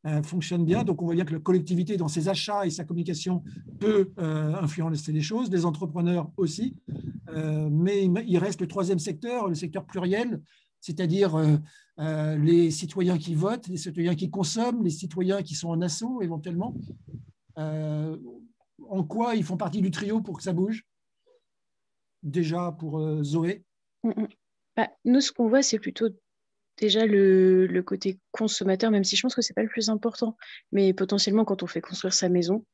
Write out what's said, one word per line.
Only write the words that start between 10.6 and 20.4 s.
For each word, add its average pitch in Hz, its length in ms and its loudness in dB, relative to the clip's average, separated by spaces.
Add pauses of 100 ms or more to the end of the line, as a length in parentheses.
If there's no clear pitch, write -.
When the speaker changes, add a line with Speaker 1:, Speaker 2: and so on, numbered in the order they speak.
Speaker 1:
c'est-à-dire, 175 560 0
euh, 151 220 6 (420)
euh, 156 380 -2
les 165 320 6
citoyens 175 480 0
qui 170 160 -4
votent, 202 340 0
les 180 100 -6
citoyens 170 360 -2
qui 156 160 -2
consomment, 226 540 -2
les 175 80 2
citoyens 185 500 -2
qui 160 140 -8
sont 170 140 -6
en 165 120 0
asso 226 400 -4
éventuellement. 170 540 -4 (840)
Euh, 156 580 -4 (720)
en 190 160 -2
quoi 226 320 -2
ils 202 80 2
font 175 140 -4
partie 196 240 -2
du 185 80 2
trio 214 320 -2
pour 190 160 -8
que - 60 -14